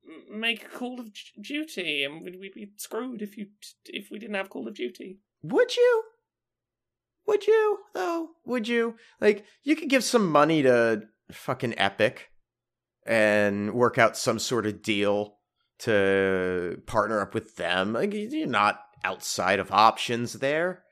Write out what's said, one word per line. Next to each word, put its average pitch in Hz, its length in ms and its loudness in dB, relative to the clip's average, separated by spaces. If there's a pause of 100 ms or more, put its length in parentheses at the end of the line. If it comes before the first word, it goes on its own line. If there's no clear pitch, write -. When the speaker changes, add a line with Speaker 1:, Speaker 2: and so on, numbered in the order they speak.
Speaker 1:
m-, - 360 -14
make 226 320 -4
Call 247 260 -10
of 240 80 -14 (340)
Duty, 202 600 -6
and 151 220 -8
we'd, 180 160 -14
we'd 196 140 -14
be 208 240 -16
screwed 233 440 -10
if 202 160 -14
you, 202 80 -10 (380)
if - 260 -14
we 214 80 -14
didn't 208 160 -12
have 190 160 -8
Call - 160 -12
of 214 80 -12
Duty. 202 460 -12 (240)
Speaker 2:
Would 320 320 0
you? 480 260 4 (1300)
Would 415 180 2
you, 427 320 4 (160)
though? 339 360 -4 (140)
Would 233 220 -4
you? 233 300 0 (240)
Like, 208 240 2 (180)
you 302 140 2
could 311 120 -8
give 262 140 4
some 220 260 2
money 151 340 4
to 117 400 4 (280)
fucking - 480 -6
Epic 101 520 0 (760)
and 104 680 2
work 120 260 2
out 110 180 4
some 113 240 -2
sort 110 260 -2
of 104 160 -6
deal 101 540 0 (440)
to 95 1040 0
partner 107 340 0
up 98 140 -6
with - 220 -6
them. 90 360 -2
Like, 151 200 -2
y-, 208 180 -6
you're 302 180 -4
not 104 320 2 (220)
outside 95 560 -2
of 95 140 -4
options 113 600 2
there. 160 580 -4